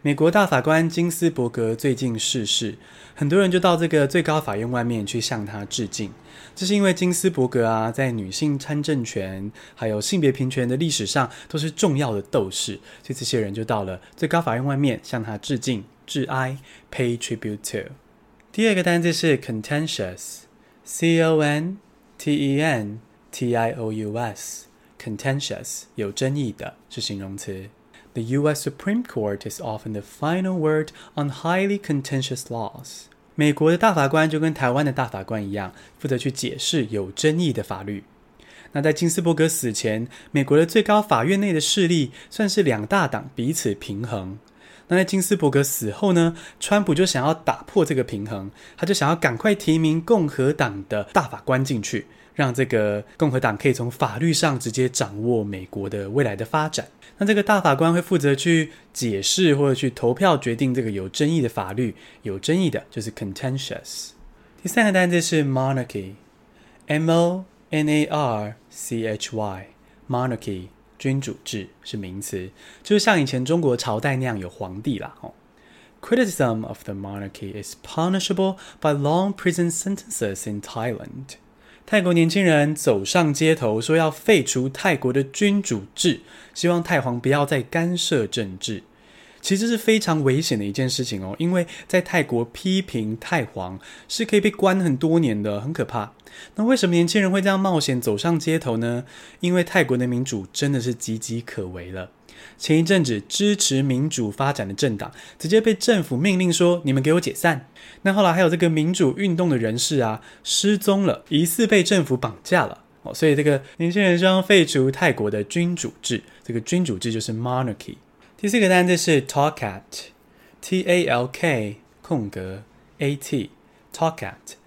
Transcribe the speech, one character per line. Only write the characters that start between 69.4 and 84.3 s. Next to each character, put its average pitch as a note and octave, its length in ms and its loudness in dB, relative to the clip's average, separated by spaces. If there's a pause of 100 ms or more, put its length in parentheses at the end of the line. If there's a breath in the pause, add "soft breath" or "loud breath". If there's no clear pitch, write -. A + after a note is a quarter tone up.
君 C3+ 240 -2
主 B2 220 -8
制 G2+ 260 -8 (140)
是 - 120 -12
名 F#2+ 240 -10
词， F#2+ 300 -8 (320 loud breath)
就 G#3 160 2
是 G3+ 60 2
像 F#3+ 180 4
以 C3+ 40 2
前 B2+ 200 -2
中 E3+ 160 0
国 B2+ 160 2
朝 A2+ 220 -2
代 C3+ 160 -2
那 C3 100 -2
样 A2+ 140 -4
有 F2+ 100 -8
皇 F#2+ 320 -12
帝 B2 160 -2
啦， - 220 -10
吼。 - 160 -18 (640 soft breath)
Criticism D3+ 640 0
of - 180 -12
the G#2 120 -8
monarchy G2+ 680 -10
is - 140 -14 (100)
punishable F#3 720 0 (220 loud breath)
by D#3 100 2
long D#3 460 2
prison E3+ 360 0
sentences E3 800 -6
in G#2 100 -6
Thailand. - 760 -8 (500 soft breath)
泰 G#3 160 2
国 F3+ 120 2
年 E3 160 6
轻 G3+ 140 2
人 D3+ 300 4
走 G#2+ 300 2
上 D#3 300 2
街 D#3 200 4
头， A2+ 280 0
说 D#3 160 2
要 D#3+ 120 2
废 F#3 340 4